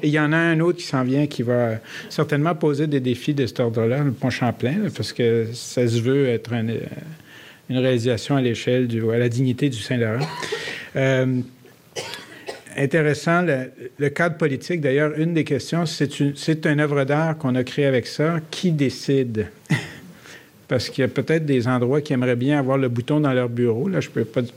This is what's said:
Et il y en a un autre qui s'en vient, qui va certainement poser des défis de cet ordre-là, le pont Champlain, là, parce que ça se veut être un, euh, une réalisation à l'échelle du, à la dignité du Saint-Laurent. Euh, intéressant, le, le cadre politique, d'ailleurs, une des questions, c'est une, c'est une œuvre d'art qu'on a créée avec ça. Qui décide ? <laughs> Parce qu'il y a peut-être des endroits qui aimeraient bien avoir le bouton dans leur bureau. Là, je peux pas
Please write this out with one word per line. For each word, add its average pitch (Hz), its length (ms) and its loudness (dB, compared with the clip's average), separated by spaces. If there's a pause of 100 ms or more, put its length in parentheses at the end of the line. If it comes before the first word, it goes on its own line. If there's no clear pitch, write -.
Et 151 40 2
il 147 40 4
y 156 80 2
en 151 140 2
a 160 40 4
un 165 220 2
autre 175 200 2
qui - 40 -12
s'en 131 200 0
vient, 135 220 2
qui 147 160 -6
va 120 340 2 (340)
certainement 151 440 0
poser 151 320 0
des 143 140 0
défis 127 340 -2
de 139 120 2
cet - 160 -4
ordre-là, 117 420 2
le 139 80 2
pont 131 180 -2
Champlain, 120 540 0
là, 170 100 -2
parce - 200 -6
que 117 400 2
ça 123 340 -2
se 113 140 2
veut 135 260 2
être 113 240 -2
un, 113 160 -2
euh, 113 120 -4 (920)
une 127 80 0
réalisation 127 580 2
à 139 60 4
l'échelle 123 480 2
du, 113 200 0
à 117 80 2
la 120 120 4
dignité 127 400 0
du 117 100 -6
Saint-Laurent. 120 480 0 (680)
Euh, 131 420 2 (1400)
intéressant, 151 640 2
le, 131 300 0 (260)
le 143 120 0
cadre 165 260 0
politique, 156 460 -2
d'ailleurs, 143 360 2
une 165 160 0
des 156 120 2
questions, 160 400 -2
c'est 156 340 -4
une, 143 160 0
c'est 156 300 -2
une 151 160 2
œuvre 143 240 2
d'art 156 320 0
qu'on 131 180 0
a 127 80 2
créée 139 220 0
avec 131 200 2
ça. 160 360 0 (100)
Qui 180 200 0
décide ? 127 760 0 (220)
<laughs> 147 80 2 (920)
Parce 127 220 -2
qu'il - 120 -2
y 127 40 4
a - 20 0
peut-être 160 380 0
des 131 200 2
endroits 127 360 2
qui 147 100 -6
aimeraient 127 240 2
bien 139 240 2
avoir 135 180 2
le 131 120 2
bouton 123 320 0
dans 143 100 2
leur 123 160 2
bureau. 120 400 0
Là, 170 140 0
je - 80 -6
peux 120 160 -2
pas - 160 -2 (160)